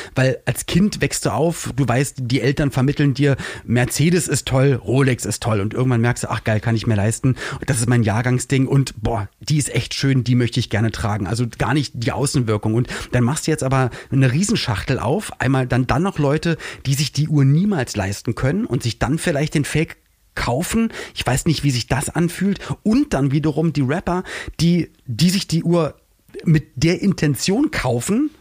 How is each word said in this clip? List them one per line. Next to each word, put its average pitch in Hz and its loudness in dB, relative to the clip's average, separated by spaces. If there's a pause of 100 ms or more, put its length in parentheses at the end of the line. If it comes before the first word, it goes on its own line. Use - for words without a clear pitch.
(160)
weil 131 2
als - -4
Kind 196 2
wächst - -2
du - -2
auf, 147 -2
du 139 2
weißt, 127 0
die 127 -2
Eltern 139 0
vermitteln 139 2
dir, 139 2 (260)
Mercedes 139 2
ist - -2
toll, 135 4 (100)
Rolex 127 2
ist 104 -4
toll 110 0
und 101 -2
irgendwann 127 2
merkst 120 0
du, - -4
ach - -4
geil, 107 0
kann 117 0
ich 107 -2
mir 113 2
leisten, 113 0 (280)
das 117 0
ist 117 -2
mein 120 4
Jahrgangsding 123 0
und 135 2
boah, 107 -4 (100)
die - 0
ist 139 -2
echt - -2
schön, 135 0
die 127 2
möchte 120 0
ich 117 -2
gerne 110 0
tragen. 104 -4
Also 113 -2 (120)
gar 123 -2
nicht 139 -2
die 117 -2
Außenwirkung. 110 0
Und 120 0 (240)
dann 123 2
machst 131 0
du 160 0
jetzt 151 0
aber 131 0 (200)
eine 135 4
Riesenschachtel 143 0
auf. 147 -2
Einmal 131 2
dann, 123 0
dann 120 0
noch 190 -2
Leute, 156 0 (300)
die 135 2
sich 135 -2
die 151 0
Uhr 151 4
niemals 156 2
leisten 98 -2
können 170 0
und - -2
sich 117 -4
dann 131 0
vielleicht 139 0
den 147 2
Fake - -2 (360)
kaufen. 196 -2 (220)
Ich - -8
weiß 127 0
nicht, 156 0
wie 143 4
sich 123 0
das - -2
anfühlt. 175 0 (240)
Und 262 2
dann 139 2
wiederum 156 0
die 143 0
Rapper, 175 -2 (360)
die, 170 4 (160)
die 127 2
sich 185 -2
die 160 0
Uhr 170 2 (500)
mit 156 2
der 165 0
Intention 190 0
kaufen 185 -2